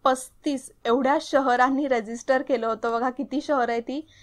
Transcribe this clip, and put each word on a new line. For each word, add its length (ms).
पस्तीस 680
एवढ्या 360
शहरांनी 680
रजिस्टर 540
केलं 260
होतं. 240
बघा 180
किती 320
शहरं 300
आहे 100
ती, 260